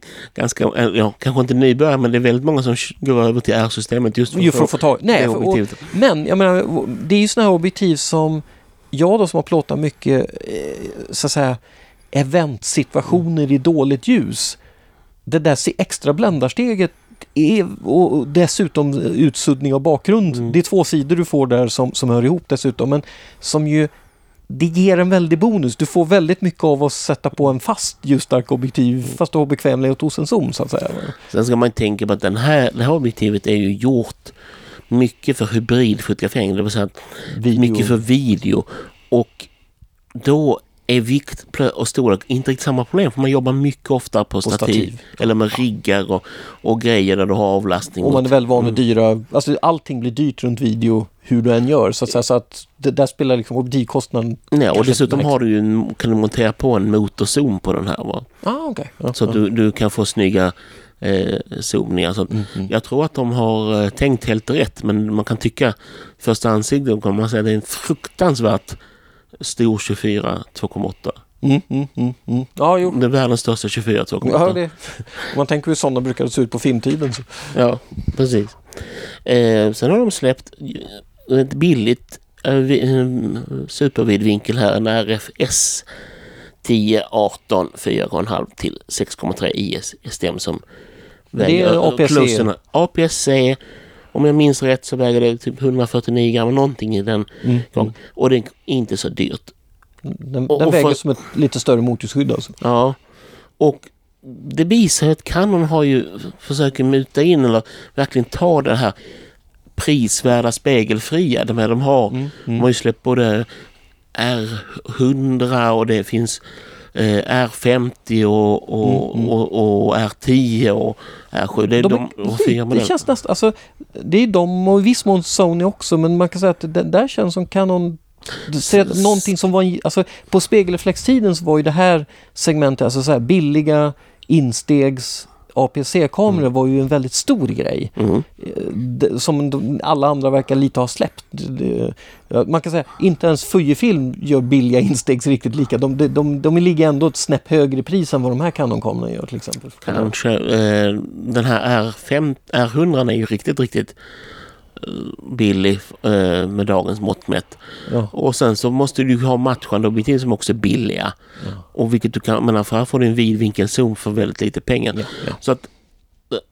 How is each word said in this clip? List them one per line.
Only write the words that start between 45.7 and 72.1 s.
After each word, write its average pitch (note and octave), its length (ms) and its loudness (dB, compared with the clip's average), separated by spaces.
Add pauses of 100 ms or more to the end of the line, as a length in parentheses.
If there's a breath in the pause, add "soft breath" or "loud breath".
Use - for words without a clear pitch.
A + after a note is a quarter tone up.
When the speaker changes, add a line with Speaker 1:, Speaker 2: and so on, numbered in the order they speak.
Speaker 1:
och, F2+ 120 -2 (380 loud breath)
och A2+ 180 0
grejer G2+ 360 2
där F#2+ 100 2
du G2+ 80 0
har G#2 100 2
avlastning F#2+ 600 -2
Speaker 2:
Och C#3 80 2
man C3 80 4
är - 20 0
Speaker 1:
mot C3 100 0
Speaker 2:
väl B2+ 140 4
van B2 180 2
vid A#2 140 -2
Speaker 1:
Mm. B2+ 100 2
Speaker 2:
dyra, A2 440 2
alltså C#3+ 300 0
allting D3 380 -2
blir B2 100 -4
dyrt C3+ 340 -2
runt A#2+ 160 -2
video A2+ 460 0 (140)
hur A#2+ 220 0
du A#2 120 4
än A#2+ 140 2
gör, A2+ 240 2
så - 120 -4
att A#2 60 -4
säga, A#2+ 120 0
så B2+ 120 0
att - 320 -4 (100)
det C#3 140 -2
där C#3 160 2
spelar C3 300 -2
liksom A#2 200 -6
objektivkostnaden B2 800 -2 (140)
Speaker 1:
Nej, D3 200 4
och - 60 2
Speaker 2:
kanske C3 160 4
Speaker 1:
dessutom C#3 280 2
Speaker 2:
inte D3 100 0
Speaker 1:
har C3+ 80 2
du A#2+ 120 0
ju G#2+ 80 2
en, G#2+ 360 0
kan - 160 -2
du A2+ 60 2
montera A2 360 0
på C3 240 0
en G2+ 140 0
motorzoom G#2+ 680 0
på F#2+ 120 -2
den F#2+ 160 -2
här, E2+ 160 -4
va? A#2+ 200 -8 (180)
Speaker 2:
Ah, G#3 100 -2 (180)
okej. C#3+ 280 -12
Ja, B2+ 160 -6
Speaker 1:
Så - 100 -2
att A2+ 100 -2
Speaker 2:
ja. A2 60 2
Speaker 1:
du, G2+ 100 2
du A2 220 2
kan G#2+ 180 -2
få G#2+ 140 -2
snygga, F#2+ 480 2 (480 loud breath)
eh, F#2+ 340 -2 (260)
zoomningar. F#2 520 -2
Så G2 100 -4
att - 80 -4
Speaker 2:
Mm, G#2+ 120 -4 (120)
mm. F#2+ 160 -6
Speaker 1:
jag A2 140 -2
tror C#3 200 -2
att D#3 100 -6
de A#2+ 180 -2
har, A2 520 0
eh, G2+ 40 0
tänkt C3+ 360 -2
helt A2 260 -4
rätt, D3 320 -4
men G#2+ 320 -2
man G#2+ 100 -2
kan A2+ 120 -4
tycka A#2 380 -2 (440 loud breath)
första A2+ 320 0
ansiktet, A2 520 0
kan G2+ 140 0
man A2 140 -2
säga, A2 120 0
det A2 80 0
är G#2+ 40 2
en G#2+ 80 -2
fruktansvärt - 1120 -2 (640 soft breath)
stor A2+ 380 0
tjugofyra G#2 600 -4 (140)
två - 160 -8
komma G2+ 200 -6
åtta. - 220 -8 (300)
Speaker 2:
Mm, C#3 280 2
mm, C#3 260 -4
mm, B2 200 -2 (120)